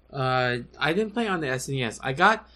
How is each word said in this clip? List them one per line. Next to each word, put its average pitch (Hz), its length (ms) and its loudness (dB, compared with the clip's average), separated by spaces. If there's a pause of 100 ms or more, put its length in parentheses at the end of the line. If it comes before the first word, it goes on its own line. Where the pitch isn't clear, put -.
(120)
Uh, 127 460 0 (200)
I 151 140 0
didn't 208 220 0
play 233 120 0
on 185 140 -2
the 147 80 -4
S 127 200 -4
N 139 60 -4
E 131 80 0
S. 110 200 -4
I 135 100 -2
got, 196 440 4